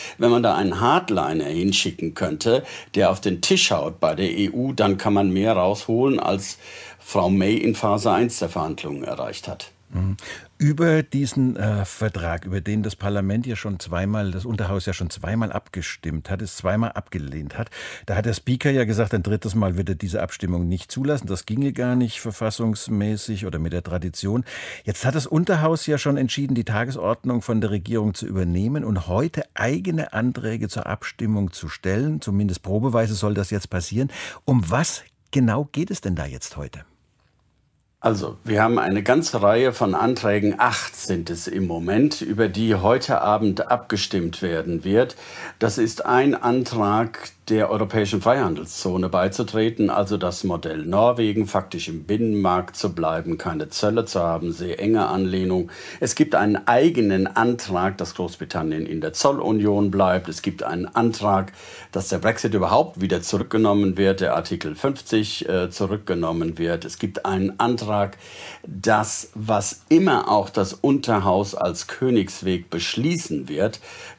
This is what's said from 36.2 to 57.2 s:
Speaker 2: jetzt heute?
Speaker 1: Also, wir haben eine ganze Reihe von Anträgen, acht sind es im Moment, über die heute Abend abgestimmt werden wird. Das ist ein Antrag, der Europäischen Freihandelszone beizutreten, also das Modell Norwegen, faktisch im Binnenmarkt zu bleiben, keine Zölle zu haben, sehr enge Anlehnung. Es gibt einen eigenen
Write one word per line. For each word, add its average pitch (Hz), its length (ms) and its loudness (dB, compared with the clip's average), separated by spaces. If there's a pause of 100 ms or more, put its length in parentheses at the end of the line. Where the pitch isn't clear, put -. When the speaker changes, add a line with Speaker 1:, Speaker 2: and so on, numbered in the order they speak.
Speaker 2:
jetzt 64 320 -10
heute? 71 240 -12 (1160)
Speaker 1:
Also, 101 440 0
wir 107 180 2
haben 117 160 4
eine 104 240 0
ganze 127 400 2
Reihe 117 320 6
von 101 220 0
Anträgen, 104 640 2
acht - 360 0
sind 85 360 -4
es 82 160 -8
im 95 180 -2
Moment, 95 560 2
über 110 260 0
die 107 280 2
heute 113 460 2
Abend 104 500 2
abgestimmt 95 720 -2
werden 82 400 -2
wird. 110 320 2 (420)
Das 113 220 0
ist 113 260 -2
ein 131 300 4
Antrag, 113 960 0 (180)
der 110 200 4
Europäischen 104 520 0
Freihandelszone 92 880 0
beizutreten, 110 800 0
also 101 280 0
das 87 260 -4
Modell 82 420 -4
Norwegen, 107 640 2
faktisch 92 400 -4
im 80 160 -8
Binnenmarkt 98 720 0
zu 98 180 -4
bleiben, 82 440 -2
keine 78 320 -6
Zölle 107 340 0
zu 98 160 -2
haben, 85 320 0
sehr 87 300 -6
enge 104 260 2
Anlehnung. 92 640 0 (300)
Es - 140 -2
gibt - 200 2
einen 104 320 2
eigenen 117 580 4